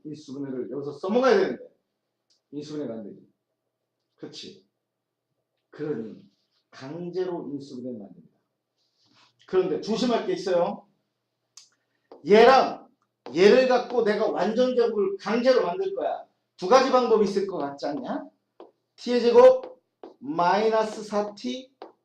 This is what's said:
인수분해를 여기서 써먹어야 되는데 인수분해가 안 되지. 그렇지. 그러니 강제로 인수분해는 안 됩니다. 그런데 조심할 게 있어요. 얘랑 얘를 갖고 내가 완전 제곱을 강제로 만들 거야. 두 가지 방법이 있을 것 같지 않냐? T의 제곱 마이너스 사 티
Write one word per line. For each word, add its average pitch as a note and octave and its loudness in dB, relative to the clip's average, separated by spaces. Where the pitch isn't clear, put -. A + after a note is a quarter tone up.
인수분해를 C3+ -12
여기서 C#3+ -10
써먹어야 A3+ 0
되는데 - -2
인수분해가 D3 -10
안 A2 -14
되지. - -20
그렇지. - -20
그러니 D3 -10
강제로 E3+ -10
인수분해는 B2 -12
안 G2 -20
됩니다. - -20
그런데 F3+ 0
조심할 A3+ -2
게 F#3 -4
있어요. F3+ -2
얘랑 A#3 6
얘를 A3+ 6
갖고 A#3+ 0
내가 G#3 0
완전 A#3+ -2
제곱을 G#3 0
강제로 A#3 2
만들 F#3+ -6
거야. D3+ -6
두 F3+ -8
가지 B3 4
방법이 A3+ 2
있을 F#3+ -2
것 E3+ -8
같지 C#3+ -8
않냐? D3 -8
T의 A#3+ -2
제곱 B3 6
마이너스 G#3+ -2
사 G#3 -6
티 B3 -12